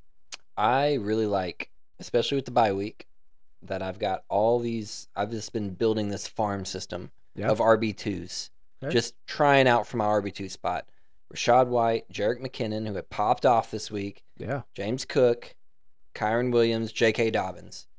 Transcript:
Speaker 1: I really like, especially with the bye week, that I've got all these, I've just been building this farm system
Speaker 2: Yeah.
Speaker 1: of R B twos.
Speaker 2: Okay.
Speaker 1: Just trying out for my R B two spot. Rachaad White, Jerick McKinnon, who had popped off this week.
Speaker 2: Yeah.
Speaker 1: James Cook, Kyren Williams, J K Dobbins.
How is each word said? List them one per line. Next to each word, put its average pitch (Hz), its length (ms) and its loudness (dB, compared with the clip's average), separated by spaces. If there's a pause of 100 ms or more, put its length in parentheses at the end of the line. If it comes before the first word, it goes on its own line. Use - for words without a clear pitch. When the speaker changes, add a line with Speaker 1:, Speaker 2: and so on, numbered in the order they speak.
(560)
Speaker 1:
I 131 400 2
really 110 320 0
like, 95 420 -2 (300)
especially 120 380 0
with 131 80 -4
the 131 60 -8
bye 117 220 4
week, 98 340 -6 (540)
that 95 220 -6
I've 92 160 -6
got 95 300 -2
all 110 300 2
these, 117 560 -6
I've 107 160 -2
just 110 220 -8
been 104 220 -4
building 110 340 2
this 98 180 -6
farm 101 380 -2
system - 460 -8 (240)
Speaker 2:
Yeah. 101 140 -2
Speaker 1:
of 110 120 2
R 113 160 8
B 110 160 -2
twos. 92 560 -6 (320)
Speaker 2:
Okay. 139 100 -6
Speaker 1:
Just 117 220 2 (140)
trying 139 400 6
out 117 180 4
for - 120 -6
my 107 80 0
R 104 160 2
B 98 100 -6
two 95 180 -8
spot. 87 380 -6 (460)
Rachaad 123 340 4
White, 117 440 0
Jerick 117 300 -2
McKinnon, 110 460 -6
who 104 80 -6
had 101 140 -8
popped 113 360 0
off 117 240 4
this - 220 -8
week. 101 320 -6 (140)
Speaker 2:
Yeah. 127 240 -6 (120)
Speaker 1:
James 113 320 -4
Cook, 120 500 2 (600)
Kyren 117 380 0
Williams, 117 380 2
J 113 200 4
K 113 180 0
Dobbins. 92 580 -6 (120)